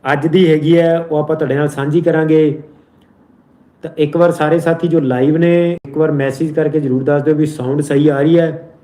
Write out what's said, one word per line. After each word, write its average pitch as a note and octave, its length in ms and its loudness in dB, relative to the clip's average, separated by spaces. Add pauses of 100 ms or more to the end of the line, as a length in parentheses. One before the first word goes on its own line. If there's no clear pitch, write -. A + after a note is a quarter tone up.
ਅੱਜ C#3+ 240 0
ਦੀ F3 240 4
ਹੈਗੀ D#3 260 2
ਹੈ, E3 220 2
ਉਹ D#3+ 180 -4
ਆਪਾਂ D3+ 180 -2
ਤੁਹਾਡੇ C#3 200 -2
ਨਾਲ D3 140 0
ਸਾਂਝੀ D3 320 -2
ਕਰਾਂਗੇ। D#3 600 2 (1200)
ਤਾਂ D#3 140 -12
ਇੱਕ D3+ 200 -2
ਵਾਰ F3 140 4
ਸਾਰੇ D#3+ 280 0
ਸਾਥੀ E3 280 -2
ਜੋ D#3+ 120 2
ਲਾਈਵ C3+ 380 0
ਨੇ, E3+ 400 2 (100)
ਇੱਕ C#3 100 -10
ਵਾਰ D#3 140 0
ਮੈਸੇਜ C#3+ 420 -4
ਕਰਕੇ D3+ 260 -2
ਜ਼ਰੂਰ C3 240 -2
ਦੱਸ C#3 200 0
ਦਿਓ D3+ 120 0
ਵੀ D3+ 100 0
ਸਾਊਂਡ C#3+ 360 -6
ਸਹੀ D3 260 0
ਆ C#3 140 0
ਰਹੀ E3 180 4
ਹੈ। D#3+ 300 -4 (140)